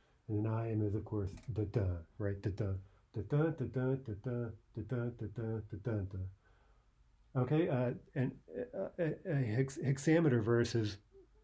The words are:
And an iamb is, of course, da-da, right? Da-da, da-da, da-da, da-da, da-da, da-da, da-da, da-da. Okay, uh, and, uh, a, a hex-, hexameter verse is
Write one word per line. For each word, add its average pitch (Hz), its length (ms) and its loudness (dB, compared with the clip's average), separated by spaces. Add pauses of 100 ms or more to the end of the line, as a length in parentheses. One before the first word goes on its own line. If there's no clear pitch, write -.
(280)
And 107 180 0
an 110 60 0
iamb 110 340 0
is, 101 80 0
of 107 100 -2
course, 101 260 -2 (220)
da-da, 104 340 0 (320)
right? 101 220 -2
Da-da, 98 320 -2 (420)
da-da, 143 360 2
da-da, 127 440 -2 (120)
da-da, 120 440 -4 (240)
da-da, 120 440 -4
da-da, 110 420 -4 (100)
da-da, 101 220 -6
da-da. 95 260 -2 (1160)
Okay, 151 320 4
uh, 127 240 2 (220)
and, 127 180 0 (440)
uh, 190 120 -4 (100)
a, 165 340 -2
a 139 120 2
hex-, 120 400 0
hexameter 147 580 4
verse 117 320 4
is 107 240 0 (460)